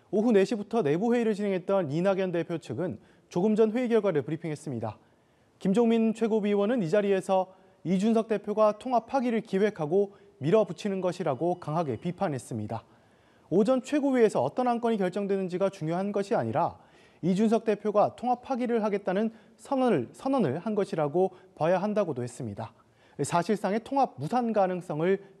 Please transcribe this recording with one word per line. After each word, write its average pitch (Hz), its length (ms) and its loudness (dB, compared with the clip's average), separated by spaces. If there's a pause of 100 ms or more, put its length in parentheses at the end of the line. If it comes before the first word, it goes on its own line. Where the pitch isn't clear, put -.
(100)
오후 214 220 2
네 196 120 6
시부터 220 380 -2
내부 180 320 2
회의를 226 200 2
진행했던 190 560 0
이낙연 185 420 0
대표 165 260 -2
측은 139 400 -6 (320)
조금 208 260 2
전 220 160 4
회의 247 160 -2
결과를 202 320 2
브리핑했습니다. 143 760 -6 (600)
김종민 226 540 2
최고위원은 208 680 0
이 156 80 -2
자리에서 190 640 0 (300)
이준석 214 440 2
대표가 208 480 0
통합 233 300 -2
파기를 240 340 0
기획하고 196 760 0 (220)
밀어붙이는 190 640 0
것이라고 175 600 -2
강하게 151 360 -4
비판했습니다. 127 840 -6 (680)
오전 220 320 2
최고위에서 247 600 2
어떤 247 260 -2
안건이 233 300 0
결정되는지가 190 720 -2
중요한 185 420 -4
것이 202 220 -2
아니라 135 420 -2 (460)
이준석 214 420 2
대표가 202 520 0
통합 247 260 -4
파기를 233 420 -2
하겠다는 202 480 -2 (240)
선언을, 240 560 0
선언을 214 460 0
한 214 160 -6
것이라고 180 600 0 (200)
봐야 170 260 0
한다고도 190 420 -2
했습니다. 110 500 -10 (500)
사실상의 190 600 0
통합 269 320 0
무산 226 360 -2
가능성을 185 680 0 (180)